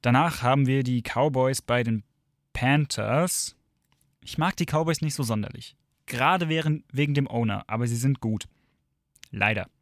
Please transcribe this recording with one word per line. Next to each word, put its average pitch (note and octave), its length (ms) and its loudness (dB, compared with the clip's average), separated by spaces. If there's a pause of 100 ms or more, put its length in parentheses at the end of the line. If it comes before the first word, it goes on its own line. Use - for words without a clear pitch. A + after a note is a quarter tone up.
Danach C3+ 400 4
haben C3 260 4
wir C3+ 160 2
die B2 180 0
Cowboys C3 600 0
bei A#2+ 220 0
den A2+ 200 0 (500)
Panthers. C#3+ 1040 0 (640)
Ich - 160 -10
mag E3+ 180 -2
die E3+ 100 -2
Cowboys D#3 360 0
nicht D#3 140 -2
so C#3+ 80 -4
sonderlich. G#2+ 520 -6 (300)
Gerade D#3+ 440 0
während, D#3 420 0
wegen C#3+ 220 0
dem C#3 160 0
Owner, A2+ 380 -2
aber A#2 200 -2
sie A#2 80 -2
sind C3 240 0
gut. A2 300 -4 (840)
Leider. G#2 380 -2 (120)